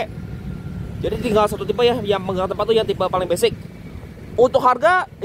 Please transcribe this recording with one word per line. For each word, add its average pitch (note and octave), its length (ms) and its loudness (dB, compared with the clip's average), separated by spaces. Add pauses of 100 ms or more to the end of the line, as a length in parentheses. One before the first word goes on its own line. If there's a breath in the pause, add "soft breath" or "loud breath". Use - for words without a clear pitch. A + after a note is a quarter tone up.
(1000)
Jadi, G#3 240 -4
tinggal G#3 240 4
satu G3 160 -6
tipe G#3 160 -2
ya, A#3+ 240 4
yang G3 160 2
penggerak F#3 320 -2
tempat G3+ 160 -2
tuh A3+ 80 6
yang A3 80 2
tipe F#3+ 160 -2
paling F#3 240 0
basic. F3 320 0 (800)
Untuk B3 240 6
harga, C4+ 480 4 (160)